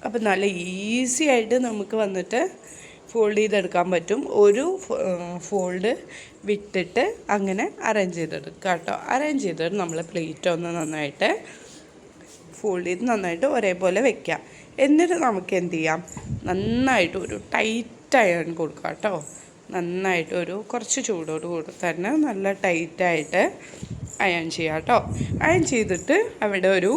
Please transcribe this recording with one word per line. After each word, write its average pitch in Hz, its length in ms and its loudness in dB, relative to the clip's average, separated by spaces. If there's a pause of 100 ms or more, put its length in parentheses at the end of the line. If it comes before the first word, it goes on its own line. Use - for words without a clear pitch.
അപ്പം 226 240 -2
നല്ല 196 160 2 (280)
ഈസി 240 600 0
ആയിട്ട് 226 240 4 (120)
നമുക്ക് 208 340 -4
വന്നിട്ട് 196 380 -2 (720)
ഫോൾഡ് 214 300 2
ചെയ്തെടുക്കാൻ 190 520 2
പറ്റും. 180 280 0 (220)
ഒരു 208 220 6 (180)
ഫോ-, - 180 -4 (460)
ഫോൾഡ് 185 440 -2 (580)
വിട്ടിട്ട് 202 540 0 (320)
അങ്ങനെ 196 300 0 (240)
അറേഞ്ച് 185 300 0
ചെയ്തെടുക്കുക 160 480 -6
കേട്ടോ. 175 280 0 (180)
അറേഞ്ച് 277 340 0
ചെയ്തിട്ട് 170 360 -2
നമ്മൾ 165 140 -6 (140)
പ്ലേറ്റ് 160 440 -2
ഒന്ന് 170 140 -4 (100)
നന്നായിട്ട് 156 500 -2 (1300)
ഫോൾഡ് 180 300 -2
ചെയ്ത് 185 220 -2
നന്നായിട്ട് 185 360 0 (100)
ഒരേപോലെ 185 500 2
വെക്കാം. - 340 -2 (440)
എന്നിട്ട് 320 300 6 (120)
നമുക്ക് 196 340 0
എന്ത് 175 160 -4
ചെയ്യാം, 160 220 2 (500)
നന്നായിട്ട് 214 760 2
ഒരു - 120 -8 (180)
ടൈറ്റ് 226 680 0
അയൺ 170 280 4 (100)
കൊടുക്കുക 160 300 -6
കേട്ടോ. 196 240 -2 (600)
നന്നായിട്ട് 175 600 -2 (100)
ഒരു 175 120 -6 (160)
കുറച്ച് 240 360 -2
ചൂടോട് 160 440 -4
കൂടി 165 220 -6 (100)
തന്നെ 175 260 -2 (180)
നല്ല 196 260 -2 (120)
ടൈറ്റായിട്ട് 170 760 0 (840)
അയൺ 170 200 0 (100)
ചെയ്യാം 160 240 -2
കേട്ടോ. 233 180 2 (480)
അയൺ 339 160 4 (120)
ചെയ്തിട്ട് 220 440 2 (280)
അവിടെ 190 320 2
ഒരു 185 200 2